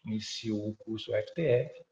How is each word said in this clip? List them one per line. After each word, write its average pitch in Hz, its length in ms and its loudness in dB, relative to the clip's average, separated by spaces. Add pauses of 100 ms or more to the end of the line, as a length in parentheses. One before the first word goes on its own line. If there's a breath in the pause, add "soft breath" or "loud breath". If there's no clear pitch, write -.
conheci 110 480 -4
o 107 280 0
curso 110 360 -6
F - 200 0
T 170 80 0
F, - 500 4